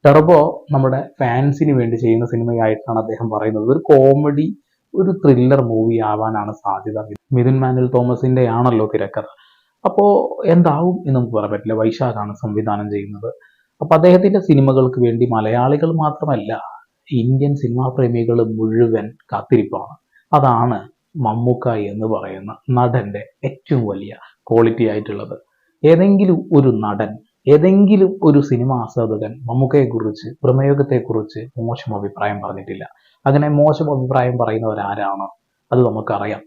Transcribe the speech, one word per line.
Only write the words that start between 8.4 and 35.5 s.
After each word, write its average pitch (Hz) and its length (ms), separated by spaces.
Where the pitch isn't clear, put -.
ആണല്ലോ 113 460
തിരക്കഥ. 101 340
അപ്പോ 202 200
എന്താവും 170 500
എന്ന് 135 180
നമുക്ക് 120 200
പറയാൻ 104 160
പറ്റില്ല. 107 220
വൈശാഖാണ് 110 600
സംവിധാനം 104 560
ചെയ്യുന്നത്. 104 440
അപ്പൊ 165 140
അദ്ദേഹത്തിന്റെ 185 460
സിനിമകൾക്ക് 135 600
വേണ്ടി 117 260
മലയാളികൾ 123 680
മാത്രമല്ല, 147 680
ഇന്ത്യൻ 131 440
സിനിമാ 127 340
പ്രേമികൾ 120 540
മുഴുവൻ 110 680
കാത്തിരിപ്പാണ്. 98 640
അതാണ് 123 560
മമ്മൂക്ക 120 520
എന്ന് 107 380
പറയുന്ന 98 500
നടന്റെ 117 560
ഏറ്റവും 135 420
വലിയ 101 280
ക്വാളിറ്റി 117 380
ആയിട്ടുള്ളത്. 107 480
ഏതെങ്കിലും 185 540
ഒരു 139 160
നടൻ, 107 500
ഏതെങ്കിലും 190 720
ഒരു 143 180
സിനിമ 131 320
ആസ്വാദകൻ 110 600
മമ്മൂക്കയെക്കുറിച്ച്, 120 840
പ്രമേയത്തെക്കുറിച്ച് 131 960
മോശം 117 380
അഭിപ്രായം 101 460
പറഞ്ഞിട്ടില്ല. 98 460
അങ്ങനെ 143 220
മോശം 147 500
അഭിപ്രായം 127 400
പറയുന്നവരാരാണ്? 104 880